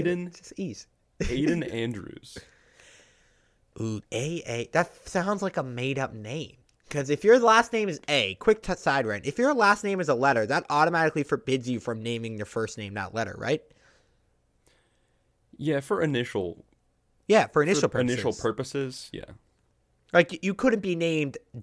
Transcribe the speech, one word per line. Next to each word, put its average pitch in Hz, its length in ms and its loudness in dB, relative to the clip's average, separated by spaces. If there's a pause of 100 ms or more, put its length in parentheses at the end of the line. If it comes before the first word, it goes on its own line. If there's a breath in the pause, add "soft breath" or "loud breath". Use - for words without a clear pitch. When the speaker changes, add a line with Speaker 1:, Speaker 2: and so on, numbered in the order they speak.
Speaker 1:
get 170 40 -2
it. 175 280 -4
Just - 220 -20
ease. 165 300 -8 (160)
<laughs> - 200 -8
Speaker 2:
Aiden 147 480 0
Andrews. 117 680 -8 (1400 soft breath)
Speaker 1:
Ooh, 110 220 -4 (100)
A 151 340 -4
A. 120 280 -6
That - 340 -2
sounds 196 340 -2
like 196 160 -4
a 156 60 0
made-up 127 500 -4
name. 113 440 -12 (320)
'Cause 139 200 -4
if 147 140 0
your 226 160 8
last 233 320 6
name 214 160 -2
is 160 220 -6
A, 117 260 2
quick 214 280 2
t-, 185 120 -4
side 139 300 2
rant. 101 200 -4
If 143 120 -4
your 262 160 4
last 208 300 4
name 196 180 -2
is 151 80 0
a 135 60 4
letter, 120 320 4
that 143 220 0
automatically 160 540 2
forbids 131 460 -2
you 123 100 -2
from 110 240 -6
naming 113 320 -6
your 104 120 -8
first 110 300 -6
name 101 180 -10
that 98 180 -8
letter, 110 240 -4
right? 147 240 -2 (2000)
Speaker 2:
Yeah, 143 220 -2
for 180 220 -2
initial 120 640 -2 (640)
Speaker 1:
Yeah, 202 200 4
for 151 160 2
initial 151 260 2
Speaker 2:
for 127 100 -2
initial 123 340 0
Speaker 1:
purposes. - 80 -12
Speaker 2:
purposes, 131 680 -4
yeah. - 220 -14 (800)
Speaker 1:
Like, 175 300 4
you 196 100 0
couldn't 220 280 2
be 180 140 -2
named 160 420 -2 (260)